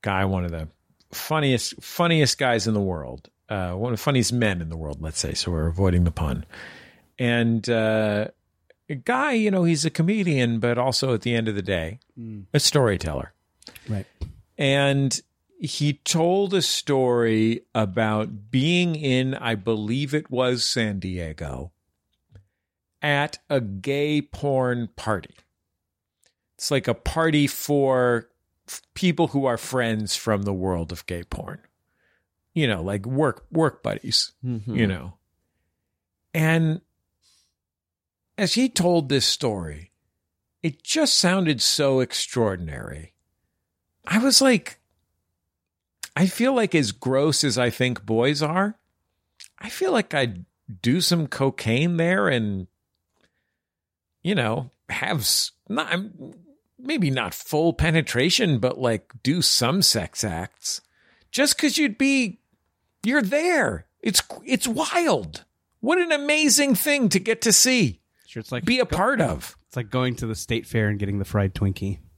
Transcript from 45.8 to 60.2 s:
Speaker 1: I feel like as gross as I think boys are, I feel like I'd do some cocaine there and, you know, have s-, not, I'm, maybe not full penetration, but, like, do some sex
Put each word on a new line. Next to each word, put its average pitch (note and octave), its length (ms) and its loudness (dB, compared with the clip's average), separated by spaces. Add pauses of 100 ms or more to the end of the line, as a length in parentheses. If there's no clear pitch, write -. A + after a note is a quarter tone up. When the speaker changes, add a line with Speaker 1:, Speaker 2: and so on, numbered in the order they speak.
Speaker 1:
I F3 100 4
feel B3 280 2
like A3 200 2
as B2 180 2
gross C#3 520 2
as B2 140 0
I B2 120 4
think B2 340 -2
boys C3 380 2
are, F#3 340 0 (840)
I A3 100 -12
feel F#4+ 240 -2
like A3+ 220 0
I'd B2 300 -2 (380)
do C3+ 180 2
some E3 280 0
cocaine C3+ 680 0
there F3+ 320 2
and, G#2 380 0 (1600)
you F#3 120 -2
know, B2 360 -2 (180)
have C3+ 320 -4
s-, - 320 -2 (160)
not, C#3 240 -4
I'm, F3+ 420 -8 (440)
maybe B3+ 320 0
not A#2 240 -2
full D#3+ 380 0
penetration, D#3 840 2
but, B2 200 -2
like, A#2 340 -2 (100)
do D#3+ 200 0
some D3+ 400 2
sex - 420 0